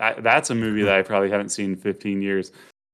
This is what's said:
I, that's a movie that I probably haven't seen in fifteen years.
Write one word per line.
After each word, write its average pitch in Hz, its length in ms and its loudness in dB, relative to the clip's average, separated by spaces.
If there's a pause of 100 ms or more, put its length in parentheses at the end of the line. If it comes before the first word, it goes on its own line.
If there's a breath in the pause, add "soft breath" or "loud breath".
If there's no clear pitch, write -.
I, 113 180 -2
that's 120 300 2
a 127 60 -2
movie 107 280 0
that 98 120 4
I 95 80 6
probably 98 260 0
haven't 101 200 -2
seen 101 220 -4
in 92 60 -2
fifteen 98 440 -4
years. 98 300 -2 (420 soft breath)